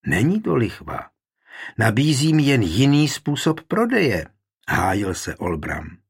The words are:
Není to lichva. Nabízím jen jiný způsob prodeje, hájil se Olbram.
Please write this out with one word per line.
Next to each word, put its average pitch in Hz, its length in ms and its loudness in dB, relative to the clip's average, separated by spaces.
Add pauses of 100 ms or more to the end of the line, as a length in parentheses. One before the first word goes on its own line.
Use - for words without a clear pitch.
Není 127 340 2
to 165 160 -2
lichva. - 540 -4 (680)
Nabízím 143 600 2
jen 139 240 4
jiný 139 460 4
způsob 156 520 -2
prodeje, 190 640 0 (420)
hájil 92 460 0
se - 220 -8
Olbram. 80 600 -6 (140)